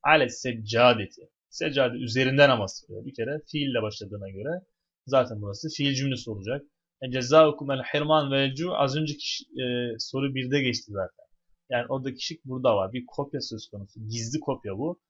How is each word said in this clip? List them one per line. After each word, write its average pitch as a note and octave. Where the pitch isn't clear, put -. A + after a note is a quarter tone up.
Ale D3+
seccadeti. A2+
Seccade C3+
üzerinde C3
namaz A2
kılıyor. G2
Bir C3+
kere C3+
fiille C#3
başladığına G2+
göre G2+
zaten B2
burası G2+
fiil C#3
cümlesi C3
olacak. A2
E, B2+
cezaukum D3
el C3
hirman D3+
vel C3+
cu E3
az C3+
önceki, D3+
e, -
soru C3+
birde C3
geçti A#2+
zaten. F#2+
Yani B2
oradaki C3
şık -
burada B2+
var. G2
Bir B2
kopya C#3+
söz -
konusu. G#2
Gizli A#2
kopya G#2+
bu. E3